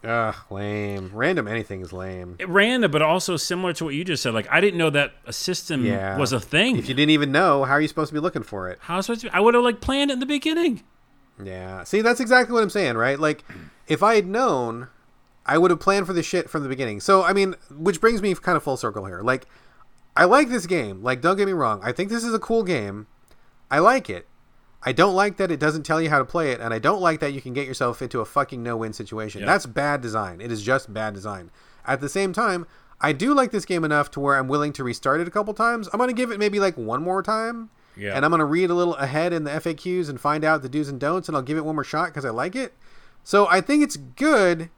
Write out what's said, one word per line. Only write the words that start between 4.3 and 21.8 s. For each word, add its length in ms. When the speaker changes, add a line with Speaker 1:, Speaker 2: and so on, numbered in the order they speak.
Speaker 2:
Like, 180
I 100
didn't 180
know 120
that 220
a 60
system 520
Speaker 1:
Yeah. 320
Speaker 2:
was 160
a 80
thing. 380
Speaker 1:
If 100
you 60
didn't 160
even 220
know, 320
how 80
are 80
you 80
supposed 220
to 40
be 60
looking 240
for 260
it? 120
Speaker 2:
How 120
am 40
I 20
supposed 220
to 40
be, 60
I 80
would 140
have, 100
like, 160
planned 300
it 40
in 60
the 60
beginning. 560
Speaker 1:
Yeah. 420
See, 160
that's 200
exactly 340
what 80
I'm 80
saying, 260
right? 220
Like, 260
if 140
I 120
had 120
known, 600
I 140
would 120
have 100
planned 260
for 60
the 100
shit 260
from 140
the 60
beginning. 320
So, 240
I 80
mean, 240
which 240
brings 220
me 120
kind 220
of 60
full 140
circle 300
here. 140
Like, 260
I 80
like 240
this 180
game. 360
Like, 180
don't 160
get 100
me 60
wrong. 320